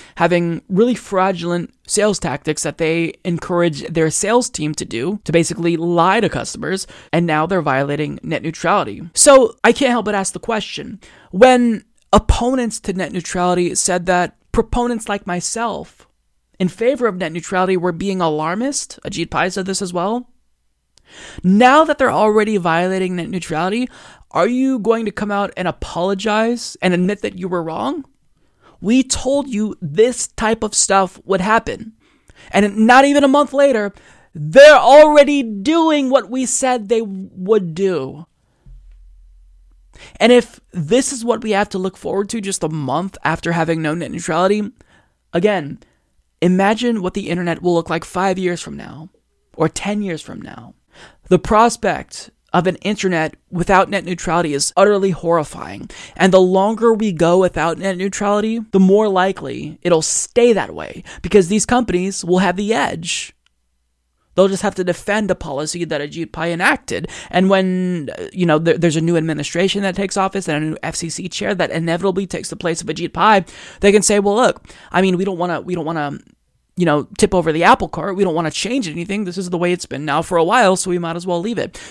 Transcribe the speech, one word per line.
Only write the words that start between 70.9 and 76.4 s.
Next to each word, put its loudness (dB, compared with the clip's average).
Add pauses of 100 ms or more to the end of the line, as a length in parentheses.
C -8
C -10
chair -4
that -2
inevitably -2
takes -10
the -10
place -4
of -10
Ajit -8
Pai, 4 (340)
they 4
can 4
say, 2
"Well, 0
look, 0 (280)
I 2
mean, 2
we -2
don't -4
wanna, -4
we -8
don't -6
wanna, -6 (560)